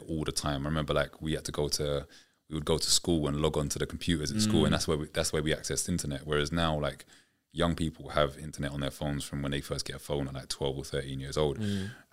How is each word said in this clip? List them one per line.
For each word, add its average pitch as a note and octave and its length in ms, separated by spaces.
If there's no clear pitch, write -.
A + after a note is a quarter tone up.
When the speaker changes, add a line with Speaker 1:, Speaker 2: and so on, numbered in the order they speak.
Speaker 1:
all D#2+ 160
the D2+ 80
time. C#2+ 340
I D2+ 40
remember, D2+ 240
like, C#2+ 280
we D#2 120
had C#2+ 120
to D2 60
go D2 160
to, D2 400
we D2+ 80
would D2+ 100
go D#2+ 120
to - 120
school D#2+ 380
and D2 140
log D2+ 160
on D2 120
to - 100
the C#2+ 60
computers D#2 460
at G#2+ 100
school, - 200
Speaker 2:
Mm. D2+ 40
Speaker 1:
and D#2 80
that's - 140
where D#2+ 100
we, D2 100
that's - 260
where D#2 100
we D2+ 100
accessed - 360
internet. D2 360
Whereas D2 260
now, E2 280
like, C#2+ 260
young D#2+ 240
people D2 340
have D2 280
internet C#2+ 340
on C#2+ 80
their C#2 120
phones C#2+ 340
from C#2+ 160
when C#2+ 100
they C#2+ 80
first C#2 260
get - 120
a - 20
phone C#2+ 300
at, C2+ 40
like, C2+ 140
twelve C#2 300
or C2+ 80
thirteen C2+ 340
years C#2 160
old. D2+ 240
Speaker 2:
Mm. G2+ 300